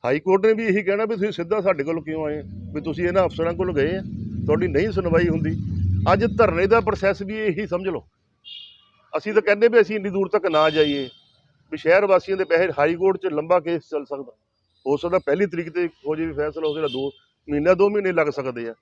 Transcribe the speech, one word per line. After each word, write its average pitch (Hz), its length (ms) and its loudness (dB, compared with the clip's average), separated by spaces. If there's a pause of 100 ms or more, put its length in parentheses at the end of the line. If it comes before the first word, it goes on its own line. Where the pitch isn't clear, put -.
ਹਾਈ 135 160 0
ਕੋਰਟ 190 260 2
ਨੇ 220 80 6
ਵੀ 226 120 0
ਇਹੀ 196 180 2
ਕਹਿਣਾ 202 220 0
ਵੀ 220 100 -2
ਤੁਸੀਂ 202 160 -2
ਸਿੱਧਾ 170 300 -2
ਸਾਡੇ 170 220 0
ਕੋਲ 160 200 -4
ਕਿਉਂ 156 220 -6
ਆਏ, 151 160 -6 (320)
ਵੀ 147 80 -6
ਤੁਸੀਂ 160 260 -4
ਇਹਨਾਂ 180 180 2
ਅਫਸਰਾਂ 165 280 -2
ਕੋਲ 180 200 -2
ਗਏ 151 220 0
ਆ, 190 60 -6 (440)
ਤੁਹਾਡੀ 156 220 0
ਨਹੀਂ 175 240 0
ਸੁਣਵਾਈ 175 360 2
ਹੁੰਦੀ। 156 240 -2 (640)
ਅੱਜ 208 120 2 (120)
ਧਰਨੇ 190 300 4
ਦਾ 226 140 6
ਪ੍ਰੋਸੈਸ 196 400 0
ਵੀ 208 180 -6
ਇਹੀ 208 280 -2
ਸਮਝ 180 200 -4
ਲਓ। 147 200 -6 (1040)
ਅਸੀਂ 202 200 -6
ਤਾਂ 208 80 4
ਕਹਿੰਦੇ 208 260 2
ਵੀ 226 140 6
ਅਸੀਂ 208 140 0
ਇੰਨੀ 202 140 -4
ਦੂਰ 190 200 -2
ਤੱਕ 202 180 0
ਨਾ 156 220 4
ਜਾਈਏ, 147 380 0 (640)
ਵੀ 156 60 -8
ਸ਼ਹਿਰ 185 280 4
ਵਾਸੀਆਂ 190 320 2
ਦੇ 185 80 0
ਪੈਸੇ, 170 340 2
ਹਾਈ 160 160 2
ਕੋਰਟ 185 220 0
'ਚ 180 160 -4
ਲੰਬਾ 165 260 0
ਕੇਸ 165 300 -4
ਚੱਲ 147 160 -6
ਸਕਦਾ, 135 260 -10 (540)
ਹੋ 139 120 2
ਸਕਦਾ 175 220 0
ਪਹਿਲੀ 180 260 2
ਤਰੀਕ 170 240 -6
ਤੇ 175 180 -2
ਹੋ 156 280 -6
ਜਾਵੇ 160 180 -6
ਫੈਸਲਾ, 151 340 -4
ਹੋ 147 60 -2
ਸਕਦਾ 151 140 -2
ਦੋ 135 200 -4 (400)
ਮਹੀਨਾ, 151 260 2
ਦੋ 196 160 4
ਮਹੀਨੇ 202 220 0
ਲੱਗ 160 200 2
ਸਕਦੇ 123 380 -6
ਆ 113 120 -12